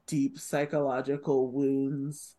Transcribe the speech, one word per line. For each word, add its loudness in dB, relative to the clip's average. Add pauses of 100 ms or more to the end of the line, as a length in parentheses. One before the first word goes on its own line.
deep 0
psychological 0
wounds. -2